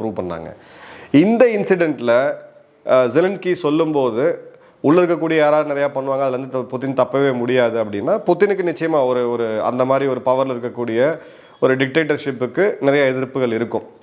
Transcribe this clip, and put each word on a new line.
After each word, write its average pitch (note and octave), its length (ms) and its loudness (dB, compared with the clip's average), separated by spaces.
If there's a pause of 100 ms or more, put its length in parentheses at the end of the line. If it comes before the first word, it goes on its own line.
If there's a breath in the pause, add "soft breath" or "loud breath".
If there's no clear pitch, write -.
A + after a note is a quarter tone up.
ப்ரூவ் G2+ 220 -6
பண்ணாங்க. E2 280 -10 (580 loud breath)
இந்த A3 340 6
இன்சிடென்ட்ல, E3+ 640 0
அ, - 960 0
ஜெலன்ஸ்கி F3+ 440 0
சொல்லும்போது, D3 1000 -2 (300 soft breath)
உள்ள E3 200 4
இருக்கக்கூடிய D#3+ 340 0
யாராவது D3+ 380 2
நிறையா C#3+ 220 0
பண்ணுவாங்க, C3+ 240 -4
அதுல C3+ 180 -2
இருந்து C3 120 -8
த-, B2+ 260 -6
புதின் C3 300 -2
தப்பவே C3+ 280 0
முடியாது A#2+ 500 0
அப்படின்னா, A2 420 -4
புதினுக்கு F3+ 500 0
நிச்சயமா D#3+ 300 0
ஒரு, B2 240 0
ஒரு A2+ 340 -2
அந்த B2 220 0
மாதிரி C3+ 240 0
ஒரு B2 160 -4
பவர்ல C3 300 0
இருக்கக்கூடிய A#2+ 640 -2 (420 loud breath)
ஒரு C3 160 2
டிக்டேட்டர்ஷிப்புக்கு C3+ 1040 -2
நிறைய C#3 320 2
எதிர்ப்புகள் B2+ 420 -2
இருக்கும். A2+ 300 -4 (200)